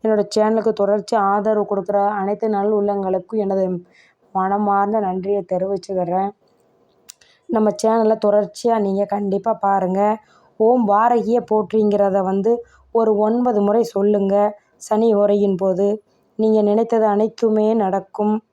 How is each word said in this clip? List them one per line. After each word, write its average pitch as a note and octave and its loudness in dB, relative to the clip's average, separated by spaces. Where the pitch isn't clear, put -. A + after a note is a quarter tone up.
என்னோட G#3+ 2
சேனலுக்கு G#3+ 0
தொடர்ச்சி G#3 -2
ஆதரவு G#3 0
கொடுக்குற G3+ -4
அனைத்து G#3 -4
நல் G#3 0
உள்ளங்களுக்கும் G3+ -2
எனது G3 0
மனமார்ந்த G3+ 0
நன்றியை F#3+ -2
தெரிவிச்சுக்கிறேன். F#3 -4
நம்ம G#3+ 2
சேனலை A3 0
தொடர்ச்சியா G#3 0
நீங்க G3 -2
கண்டிப்பா G3+ -4
பாருங்க. G3 0
ஓம் A#3 4
வாரகியே A3+ 2
போற்றிங்கிறத G#3 0
வந்து G3 0
ஒரு A3+ 2
ஒன்பது A3+ 0
முறை G#3+ 2
சொல்லுங்க. G3+ 0
சனி A3 0
ஓரையின் G3+ 2
போது F#3+ 0
நீங்க A3 2
நினைத்தது A3 2
அனைத்துமே G#3+ 0
நடக்கும். G#3 -2